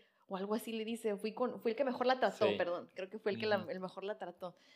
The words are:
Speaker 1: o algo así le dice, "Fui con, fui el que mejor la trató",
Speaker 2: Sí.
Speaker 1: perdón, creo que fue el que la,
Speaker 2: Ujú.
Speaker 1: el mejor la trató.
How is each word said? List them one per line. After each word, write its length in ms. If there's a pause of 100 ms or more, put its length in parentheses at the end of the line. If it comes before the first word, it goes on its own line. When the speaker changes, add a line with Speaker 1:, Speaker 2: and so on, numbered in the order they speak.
(280)
Speaker 1:
o 100
algo 180
así 180
le 120
dice, 320
"Fui 160
con, 280
fui 100
el 60
que 80
mejor 200
la 140
trató", 300
Speaker 2:
Sí. 80
Speaker 1:
perdón, 380
creo 140
que 100
fue 120
el 80
que 80
la, 100
Speaker 2:
Ujú. 120
Speaker 1:
el 100
mejor 240
la 140
trató. 380 (200)